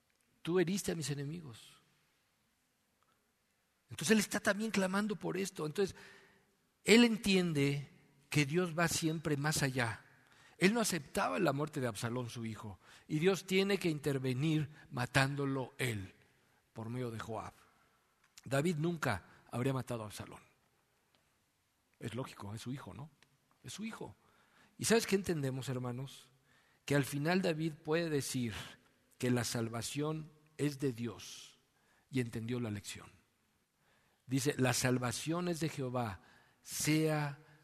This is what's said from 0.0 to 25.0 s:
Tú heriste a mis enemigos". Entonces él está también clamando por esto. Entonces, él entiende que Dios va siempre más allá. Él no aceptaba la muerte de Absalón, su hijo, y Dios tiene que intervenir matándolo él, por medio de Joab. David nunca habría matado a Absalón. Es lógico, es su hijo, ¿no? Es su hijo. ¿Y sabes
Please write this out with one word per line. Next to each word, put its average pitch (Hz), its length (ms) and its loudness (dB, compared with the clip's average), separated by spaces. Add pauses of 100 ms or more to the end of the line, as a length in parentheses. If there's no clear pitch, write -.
Tú 175 180 2
heriste 185 320 0
a 175 40 0
mis 147 160 -4
enemigos". 143 500 -8 (2250)
Entonces 156 200 0
él 220 80 8
está 208 200 0
también 214 320 0
clamando 196 440 0
por 165 220 -4
esto. 180 300 -4
Entonces, 170 280 0 (880)
él 226 200 10
entiende 170 880 2 (420)
que 147 160 4
Dios 170 300 0
va 170 100 4
siempre 156 500 0
más 151 240 0
allá. 127 420 0 (540)
Él 190 160 6
no 214 80 2
aceptaba 196 560 -2
la 160 160 2
muerte 147 260 -2
de 123 80 0
Absalón, 117 440 -4
su 117 140 -8
hijo, 107 340 -10 (280)
y 156 120 0
Dios 185 260 2
tiene 196 320 2
que 180 120 0
intervenir 143 800 0 (200)
matándolo 135 880 0
él, 107 380 -4 (580)
por 110 160 -10
medio 123 220 -6
de 113 80 -8
Joab. 104 340 -8 (880)
David 143 340 0
nunca 147 460 0 (280)
habría 127 220 0
matado 120 280 -4
a 107 60 -10
Absalón. 95 340 -14 (1600)
Es 113 160 -8
lógico, 110 400 -10
es 110 60 -10
su 120 100 -8
hijo, 131 220 -10
¿no? 151 180 -14 (520)
Es 127 100 -14
su 202 100 -10
hijo. 220 320 -10 (600)
¿Y - 80 -4
sabes 226 200 4